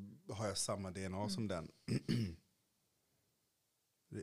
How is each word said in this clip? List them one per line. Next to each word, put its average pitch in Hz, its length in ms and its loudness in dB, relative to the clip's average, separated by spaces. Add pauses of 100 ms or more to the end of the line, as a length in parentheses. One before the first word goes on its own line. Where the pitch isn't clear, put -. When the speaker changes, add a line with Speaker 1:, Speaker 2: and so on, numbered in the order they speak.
(300)
Speaker 1:
har 107 180 0
jag 95 100 0
samma 98 340 0
D 95 140 -2
N 92 80 -2
A 92 40 0
Speaker 2:
Mm. 104 120 2
Speaker 1:
som 120 180 0
den. 87 240 -2 (140)
<clears throat> 110 560 2 (1700)
Det, 104 140 -4